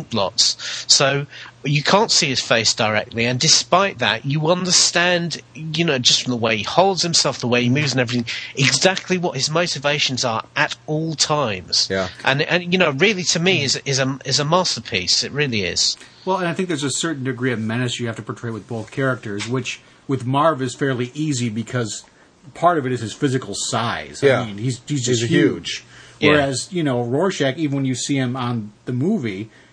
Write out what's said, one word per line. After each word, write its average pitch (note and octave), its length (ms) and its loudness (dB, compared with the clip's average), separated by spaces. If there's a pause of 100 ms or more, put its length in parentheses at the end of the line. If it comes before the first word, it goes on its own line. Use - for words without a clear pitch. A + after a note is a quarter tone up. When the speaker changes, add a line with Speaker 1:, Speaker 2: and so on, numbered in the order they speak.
Speaker 1:
ink D3+ 100 -10
blots. - 760 -2
So C#3 400 4 (380)
you D3 180 0
can't G3+ 300 4
see - 140 2
his B2+ 140 0
face A2+ 340 2
directly, G#2+ 500 0
and B2 140 0
despite F3 640 2
that, A2+ 240 0
you D#3 260 0
understand, F3 880 2 (140)
you D#3+ 300 -2
know, D3 140 2
just - 260 2
from B2+ 80 -2
the A#2+ 40 -2
way A2+ 200 0
he G2+ 80 -4
holds F#3 380 2
himself, D#3+ 360 0
the B2+ 80 -4
way B2 160 2
he A#2+ 60 2
moves C#3 240 2
and C3 80 0
everything, A#2+ 260 0 (300)
exactly F#3 600 2
what E3+ 200 -2
his C3+ 120 -2
motivations D3 760 0
are A2+ 200 0 (120)
at D3+ 180 2 (140)
all D#3 260 -2
times. G#2+ 720 0
Speaker 2:
Yeah. F#2+ 200 0 (160)
Speaker 1:
And, C#3 180 2
and, F3 300 0
you F#3 80 2
know, D#3+ 100 4
really, F3+ 340 2
to - 140 0
me, E3+ 240 2
is, C3+ 220 -2
is C3+ 160 0
a, C3+ 240 -2
is C3+ 160 0
a D3 40 0
masterpiece. C#3+ 800 0
It A2+ 80 -6
really B2+ 320 -2
is. F2 340 0 (280)
Speaker 3:
Well, F#3 140 0
and F3 100 0
I E3 40 -2
think F#3 160 -2
there's D3 140 -2
a C#3 80 0
certain D3+ 320 -4
degree B2+ 300 -2
of A2 80 -2
menace A#2 400 -2
you A#2+ 80 -4
have A2+ 80 -6
to A#2 60 -12
portray A#2 280 -8
with G#2+ 160 -10
both A2+ 240 -8
characters, A#2 580 -4
which B2 300 -4 (300)
with B2 180 -2
Marv C#3+ 360 2
is B2 120 -4
fairly B2 400 -2
easy C#3+ 340 -2
because A2+ 560 -4 (500)
part E3+ 220 4
of C3 100 -2
it B2+ 60 0
is A#2 100 -2
his G#2 100 -6
physical B2 440 -2
size. F2+ 640 -4
Speaker 2:
Yeah. C3 200 6
Speaker 3:
I A2+ 60 -4
mean, G2+ 120 -10
he's, A#2+ 300 -4
he's C3+ 180 -2
Speaker 2:
He's - 0 -
Speaker 3:
just A#2+ 160 2
Speaker 2:
a A#2+ 60 -2
Speaker 3:
huge. E3 500 2
Speaker 2:
huge. - 60 -16 (340)
Speaker 1:
Yeah. D3 140 6
Speaker 3:
Whereas, C#3 400 0
you F3 100 0
know, B2 200 0
Rorschach, C#3 540 0
even D3 200 -2
when C#3 80 0
you C3 100 0
see C#3 220 -2
him C3 200 0
on A#2+ 360 -4 (120)
the B2+ 80 -6
movie, B2 560 -2 (240)